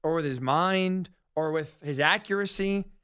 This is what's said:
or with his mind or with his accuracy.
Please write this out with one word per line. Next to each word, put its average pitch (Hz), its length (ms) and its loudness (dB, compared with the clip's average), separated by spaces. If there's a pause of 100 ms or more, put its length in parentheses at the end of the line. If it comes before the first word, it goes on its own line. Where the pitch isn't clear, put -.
or 160 140 0
with 165 100 -2
his 131 160 -4
mind 185 680 0 (260)
or 156 160 0
with 156 320 -4
his 143 160 -4
accuracy. 196 840 0 (180)